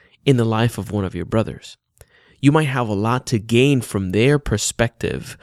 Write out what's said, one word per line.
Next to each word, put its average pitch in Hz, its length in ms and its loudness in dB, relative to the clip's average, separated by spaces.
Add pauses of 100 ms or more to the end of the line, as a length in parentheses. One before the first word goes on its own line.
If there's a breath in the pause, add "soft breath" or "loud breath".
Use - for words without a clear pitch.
(260 soft breath)
in 135 120 6
the 117 80 2
life 113 320 0
of 101 140 -8
one 101 140 -2
of 87 100 -8
your 85 100 -6
brothers. - 520 -4 (640 soft breath)
You 139 120 6
might 156 160 2
have 127 220 -2
a 107 40 -2
lot 113 340 -2
to 113 120 0
gain 120 420 2
from 98 300 -4
their 127 280 4
perspective - 1040 -4